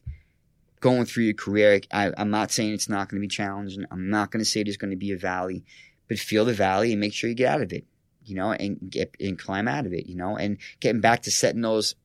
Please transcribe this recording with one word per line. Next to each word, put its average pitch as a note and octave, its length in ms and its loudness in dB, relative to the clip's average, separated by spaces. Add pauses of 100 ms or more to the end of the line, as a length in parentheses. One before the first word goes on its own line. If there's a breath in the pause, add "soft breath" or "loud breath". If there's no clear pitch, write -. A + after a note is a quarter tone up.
(800 loud breath)
going B2+ 260 4
through A#2 200 0
your G#2+ 80 2
career, G#2 460 4 (120)
I, G2 260 2
I'm G#2 120 0
not G#2 220 0
saying G#2+ 220 0
it's - 160 -4
not G2 200 -2
gonna G2+ 120 -4
be G2+ 60 -4
challenging. G2 640 -6
I'm F#2 200 -4
not G#2 220 0
gonna A2+ 120 -2
say G#2+ 200 0
there's G2+ 120 -4
gonna G2 220 -6
be G2 160 -4
a F2+ 40 -6
valley, F#2 460 -4 (460 loud breath)
but A2 100 -4
feel G#2+ 260 2
the B2 80 4
valley G2+ 380 4
and G#2 80 2
make G#2 140 0
sure A2+ 160 -2
you A#2 60 -4
get B2+ 180 4
out D3+ 80 0
of F#2 100 -6
it, - 140 -8 (400)
you G2 100 -10
know, F#2+ 160 0
and G2 380 -4
get, - 300 -4
and F#2+ 200 -4
climb G2 280 -4
out C#3 180 -2
of F2+ 80 -6
it, - 140 -6
you F2+ 80 -10
know, F#2 200 -4
and G2+ 220 -2 (240 loud breath)
getting A#2 180 2
back A2+ 240 6
to G#2 80 -2
setting - 300 2
those, A2 440 2